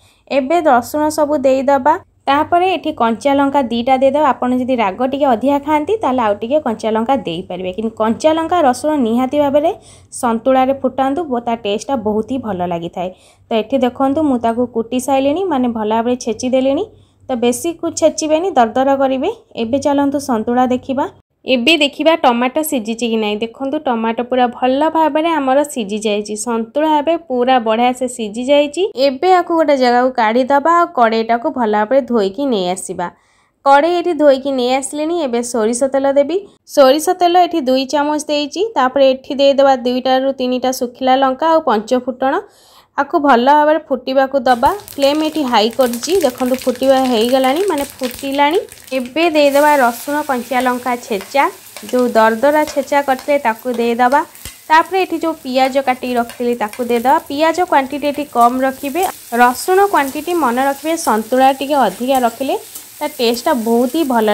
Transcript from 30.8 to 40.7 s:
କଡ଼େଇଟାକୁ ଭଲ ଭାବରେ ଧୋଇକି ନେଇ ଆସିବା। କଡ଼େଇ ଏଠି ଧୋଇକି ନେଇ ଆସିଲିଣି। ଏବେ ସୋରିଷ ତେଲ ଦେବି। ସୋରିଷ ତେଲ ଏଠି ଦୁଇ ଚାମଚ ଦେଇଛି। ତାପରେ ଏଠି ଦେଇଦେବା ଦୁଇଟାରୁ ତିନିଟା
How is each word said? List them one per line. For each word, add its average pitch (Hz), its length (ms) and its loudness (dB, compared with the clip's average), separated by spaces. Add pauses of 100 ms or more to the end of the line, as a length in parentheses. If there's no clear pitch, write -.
କଡ଼େଇଟାକୁ 226 580 0
ଭଲ 233 220 -2
ଭାବରେ 214 300 2
ଧୋଇକି 226 440 -2
ନେଇ 208 220 0
ଆସିବା। 180 380 -6 (580)
କଡ଼େଇ 285 320 4
ଏଠି 349 160 -2
ଧୋଇକି 277 400 2
ନେଇ 254 220 0
ଆସିଲିଣି। 302 480 -4
ଏବେ 240 200 -2
ସୋରିଷ 233 420 -2
ତେଲ 269 280 0
ଦେବି। 285 240 2 (300)
ସୋରିଷ 285 400 4 (100)
ତେଲ 349 220 2
ଏଠି 339 220 2
ଦୁଇ 262 260 0
ଚାମଚ 294 400 -2
ଦେଇଛି। 294 360 -2 (120)
ତାପରେ 262 360 2
ଏଠି 262 240 -4
ଦେଇଦେବା 277 420 6
ଦୁଇଟାରୁ 254 560 0
ତିନିଟା 254 400 -2